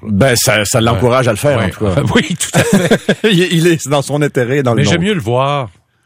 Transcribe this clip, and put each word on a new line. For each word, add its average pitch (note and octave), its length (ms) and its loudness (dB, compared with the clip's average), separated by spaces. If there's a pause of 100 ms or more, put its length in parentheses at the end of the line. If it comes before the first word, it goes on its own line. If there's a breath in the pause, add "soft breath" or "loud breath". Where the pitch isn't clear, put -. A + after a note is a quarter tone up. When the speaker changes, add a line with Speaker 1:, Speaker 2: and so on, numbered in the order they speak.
Speaker 1:
là. G#2+ 80 -10
Speaker 2:
Ben, A#2 240 2
ça, G#2+ 300 0
ça A#2+ 160 0
l'encourage A#2 460 2
Speaker 1:
Ouais. - 20 2
Speaker 2:
à - 20 2
le G#2 60 -4
faire, C#3 220 0
Speaker 1:
Ouais. - 80 -2
Speaker 2:
en - 20 -4
tout - 160 -6
cas. A2 280 0
Speaker 1:
<laughs> - 0 -
Oui, A3 240 0
tout - 220 -2
à - 40 2
fait. F#3+ 600 0
Speaker 2:
<laughs> A3 80 2
Il F3 100 2
est, F#3 120 0
il E3 140 2
est D#3+ 200 0
dans C#3+ 140 0
son C#3+ 200 -4
intérêt, C3+ 420 0
dans B2 80 2
le A#2 100 0
Speaker 1:
Mais - 20 2
j'aime E3 120 2
Speaker 2:
nôtre. E3+ 100 -2
Speaker 1:
mieux G#3+ 80 0
le E3+ 80 -4
voir B2+ 480 -2 (360)